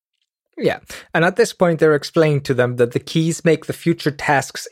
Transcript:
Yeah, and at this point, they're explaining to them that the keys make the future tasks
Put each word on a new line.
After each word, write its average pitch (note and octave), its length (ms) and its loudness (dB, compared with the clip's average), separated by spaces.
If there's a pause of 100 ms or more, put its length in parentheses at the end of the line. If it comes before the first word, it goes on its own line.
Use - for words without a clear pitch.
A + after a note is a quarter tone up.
(560)
Yeah, G#3 220 -4 (340)
and E3 120 2
at F#3 100 0
this A3+ 180 0
point, E3+ 280 0
they're D#3 160 4
explaining D3 460 0
to C#3 120 -4
them B2 220 0
that A#2+ 160 2
the B2+ 80 -2
keys D#3+ 440 -2
make D#3+ 220 2
the C#3 60 -8
future E3 400 -2
tasks - 600 -4